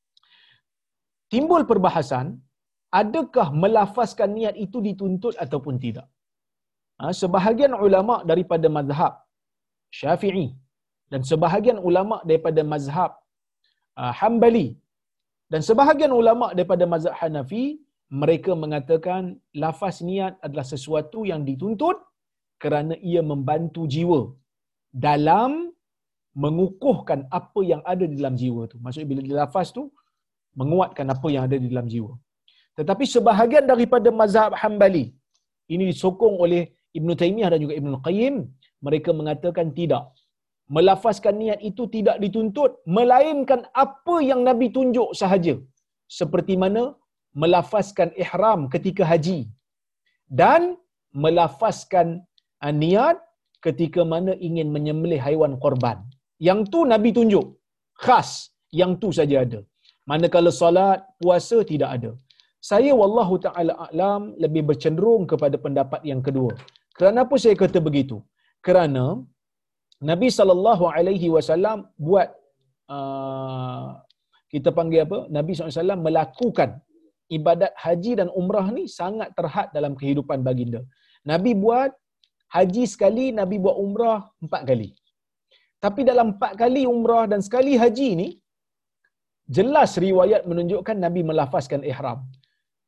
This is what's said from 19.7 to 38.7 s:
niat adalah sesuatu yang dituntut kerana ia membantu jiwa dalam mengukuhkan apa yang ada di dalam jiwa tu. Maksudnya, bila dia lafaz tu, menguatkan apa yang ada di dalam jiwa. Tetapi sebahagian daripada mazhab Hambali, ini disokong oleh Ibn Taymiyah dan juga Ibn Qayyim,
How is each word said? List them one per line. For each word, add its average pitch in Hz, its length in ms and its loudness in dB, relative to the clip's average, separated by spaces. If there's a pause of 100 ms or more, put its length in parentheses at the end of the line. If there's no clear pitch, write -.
niat 190 240 -4 (120)
adalah 143 280 -8
sesuatu 151 460 -6 (120)
yang 156 180 -4
dituntut 214 480 -4 (640)
kerana 151 300 -2 (180)
ia 170 100 2 (100)
membantu 160 520 -4 (100)
jiwa 165 280 2 (840)
dalam 220 680 2 (680)
mengukuhkan 175 760 0 (200)
apa - 220 -6 (100)
yang - 100 -2 (120)
ada 185 180 -2
di 139 80 -10
dalam 131 220 -4
jiwa 117 300 -6
tu. 123 120 -20
Maksudnya, 143 280 -10
bila 135 140 -6
dia 139 160 -4
lafaz 151 360 -4
tu, 269 60 -10 (800)
menguatkan 156 540 -2
apa 135 180 -6
yang 135 160 -2
ada 139 140 -2
di 123 100 -4
dalam 120 200 -6
jiwa. 113 200 -8 (640)
Tetapi 190 280 -2 (100)
sebahagian 233 580 4
daripada 240 360 4 (120)
mazhab 214 400 2
Hambali, 196 440 2 (680)
ini 185 160 0
disokong 190 560 0
oleh 175 180 2 (360)
Ibn 160 100 -2 (120)
Taymiyah 190 320 0
dan 160 120 2
juga 147 160 -6
Ibn 143 120 -4 (120)
Qayyim, 226 300 0 (520)